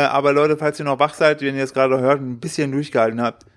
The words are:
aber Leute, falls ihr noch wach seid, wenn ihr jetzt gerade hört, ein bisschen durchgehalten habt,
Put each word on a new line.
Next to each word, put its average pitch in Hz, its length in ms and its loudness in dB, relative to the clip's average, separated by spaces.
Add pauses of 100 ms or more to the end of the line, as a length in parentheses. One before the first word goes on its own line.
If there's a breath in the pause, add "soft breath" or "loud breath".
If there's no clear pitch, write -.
aber 143 280 2
Leute, 151 240 2
falls 151 220 -4
ihr 151 60 -6
noch 139 140 -2
wach 151 160 2
seid, 151 260 2
wenn 139 140 -4
ihr 135 60 -4
jetzt 131 120 -6
gerade 131 260 2
hört, 139 220 2
ein 127 180 -10
bisschen 147 320 -4
durchgehalten 120 500 -2
habt, 117 240 -4 (120)